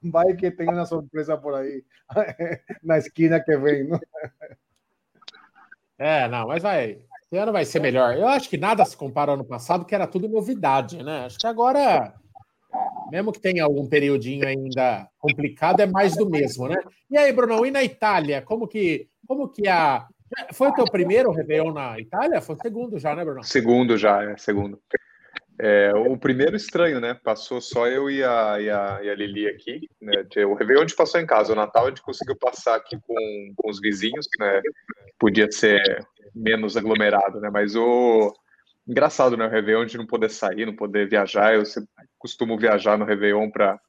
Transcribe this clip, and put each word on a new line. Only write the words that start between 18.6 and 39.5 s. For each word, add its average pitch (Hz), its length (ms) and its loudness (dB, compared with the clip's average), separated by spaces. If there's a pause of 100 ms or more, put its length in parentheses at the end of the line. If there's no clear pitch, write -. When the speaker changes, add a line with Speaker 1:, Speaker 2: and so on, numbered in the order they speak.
Speaker 2:
que, 180 420 -2 (180)
como 269 220 -4
que 202 200 -2
a... 156 380 2 (460)
Foi 262 160 2
o 269 60 0
teu 262 120 4
primeiro 202 440 2
Réveillon 156 420 -2
na 131 280 -8
Itália? 214 400 -2
Foi 151 160 -10
o - 40 -18
segundo 226 380 -8
já, 147 160 -2
né, 170 100 -6
Brunão? 135 180 -8
Speaker 3:
Segundo 120 540 4
já, 101 280 4
é, 104 120 -8
segundo. 101 440 -4 (760)
É, 101 360 4
o 123 220 2
primeiro 139 400 0
estranho, 170 440 0
né? 117 140 -4
Passou 120 460 -4
só 120 260 -2
eu 139 240 0
e 135 140 -2
a, 110 340 0
e 104 120 -2
a, 101 320 -4
e 104 80 -6
a 104 40 -2
Lili 104 320 -6
aqui, 117 420 -10 (120)
né? 101 240 -2 (220)
O 101 80 2
Réveillon 117 260 4
a 160 60 2
gente 160 100 -10
passou 170 240 2
em 160 60 -6
casa, 107 260 4
o 110 40 2
Natal 107 300 2
a - 40 2
gente 135 120 -14
conseguiu - 340 -8
passar - 380 -2
aqui 110 320 -6
com, 120 80 -6 (420)
com 107 140 -4
os 101 80 -8
vizinhos, 107 480 -4 (120)
né? 101 220 0 (580)
Podia 104 340 4
ser 101 520 2 (300)
menos 110 420 -2
aglomerado, 104 640 2
né? 104 140 -6
Mas 104 240 0
o 117 580 4 (540)
engraçado, 131 480 2
né? 113 100 -2
O 110 40 -2